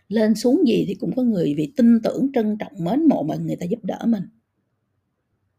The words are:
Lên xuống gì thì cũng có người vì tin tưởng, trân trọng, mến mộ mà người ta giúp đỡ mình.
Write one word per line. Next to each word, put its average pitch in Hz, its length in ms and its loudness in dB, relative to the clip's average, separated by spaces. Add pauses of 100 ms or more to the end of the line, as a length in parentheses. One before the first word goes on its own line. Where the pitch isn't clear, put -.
Lên 214 260 2
xuống 285 320 2
gì 180 220 2
thì 196 60 -4
cũng 175 220 -6
có 254 60 0
người 175 340 0
vì 151 200 -4
tin 233 260 6
tưởng, - 320 -2
trân 214 240 -2
trọng, - 200 -10
mến 254 300 0
mộ 175 140 2
mà 156 140 -4
người 160 200 -6
ta 180 100 -8
giúp 180 180 -6
đỡ - 220 -6
mình. 208 180 0 (1300)